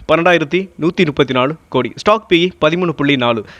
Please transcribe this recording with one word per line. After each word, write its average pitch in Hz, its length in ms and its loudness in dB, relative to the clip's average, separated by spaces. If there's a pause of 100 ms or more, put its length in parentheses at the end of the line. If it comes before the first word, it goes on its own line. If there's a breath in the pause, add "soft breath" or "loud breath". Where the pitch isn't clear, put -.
பன்னெண்டாயிரத்தி 170 640 0 (120)
நூத்தி 175 240 0
முப்பத்தி 139 280 -2
நாலு 131 240 0 (120)
கோடி. 120 260 -2
ஸ்டாக் 214 340 -2
பி 175 140 4
இ 180 80 0 (100)
பதிமூணு 170 280 0
புள்ளி 143 280 0
நாலு. 120 280 0 (160 loud breath)